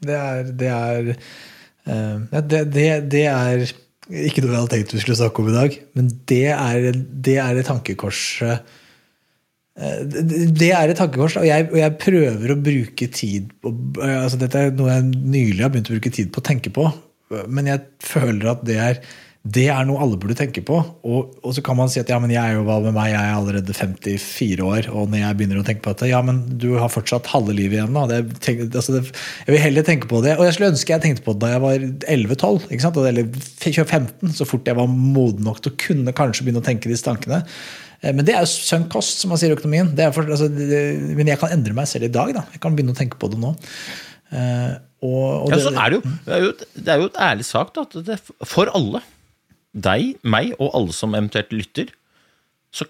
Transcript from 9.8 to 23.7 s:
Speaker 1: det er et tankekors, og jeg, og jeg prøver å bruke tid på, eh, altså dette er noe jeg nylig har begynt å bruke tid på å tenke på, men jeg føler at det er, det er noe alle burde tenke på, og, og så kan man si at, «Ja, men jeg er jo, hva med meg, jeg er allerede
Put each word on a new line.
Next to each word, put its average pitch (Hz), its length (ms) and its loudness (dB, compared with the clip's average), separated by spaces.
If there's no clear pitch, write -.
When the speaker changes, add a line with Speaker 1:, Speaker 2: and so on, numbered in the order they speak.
Speaker 1:
det 165 160 6
er 165 160 4
et 170 80 2
tankekors, 151 400 2
og 175 100 2
jeg, 160 240 4
og 165 60 0
jeg 156 220 4
prøver 131 560 2
å 143 80 0
bruke 127 500 0
tid 101 380 -4
på, - 80 -8
eh, 135 200 0
altså 127 160 0
dette 127 180 0
er 139 160 4
noe 131 220 2
jeg 131 180 4
nylig 131 500 2
har 131 80 2
begynt 120 200 -2
å 113 80 0
bruke 123 160 -2
tid 95 180 -2
på - 80 -4
å - 60 -8
tenke 127 260 0
på, 147 200 2
men 139 180 -2
jeg 139 140 0
føler 113 520 0
at 120 120 -6
det 113 140 0
er, 123 220 0
det 127 220 2
er 131 180 2
noe 139 160 0
alle 113 160 2
burde 101 160 -2
tenke 123 280 -4
på, 139 120 0
og, 123 300 -2
og 127 100 -4
så 135 80 -4
kan 131 140 -2
man 127 120 2
si 127 120 -2
at, 117 80 -4
«Ja, 123 100 2
men 120 120 0
jeg 117 120 2
er 113 140 0
jo, 107 100 0
hva 107 160 2
med 110 120 0
meg, 107 180 0
jeg 104 80 0
er 104 160 0
allerede 101 380 -2